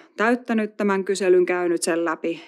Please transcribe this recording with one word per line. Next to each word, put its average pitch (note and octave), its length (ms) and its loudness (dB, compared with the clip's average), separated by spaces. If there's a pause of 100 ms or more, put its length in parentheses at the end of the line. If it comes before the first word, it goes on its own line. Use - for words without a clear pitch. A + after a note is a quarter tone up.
(180)
täyttänyt A3 600 -2
tämän G3 260 0
kyselyn, F#3 420 2
käynyt F3 380 -2
sen E3+ 220 -2
läpi, E3 420 -4